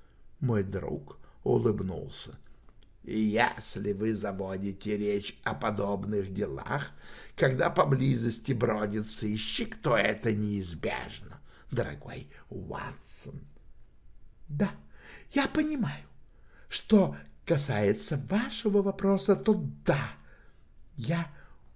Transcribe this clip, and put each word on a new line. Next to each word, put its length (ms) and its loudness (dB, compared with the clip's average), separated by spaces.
Мой 240 2
друг 560 -6
улыбнулся. 920 0
«Если 920 0
вы 200 0
заводите 840 -4
речь 480 -2
о 120 -2
подобных 800 -2
делах, 580 -4
когда 340 4
поблизости 840 2
бродит 540 0
сыщик, 760 -4
то 160 4
это 360 2
неизбежно, 1080 -4
дорогой 580 -6
Уотсон». 920 -10
«Да, 240 2
я 160 2
понимаю. 580 0
Что 480 4
касается 840 2
вашего 520 2
вопроса, 540 4
то 180 4
да, 260 2
я 360 -2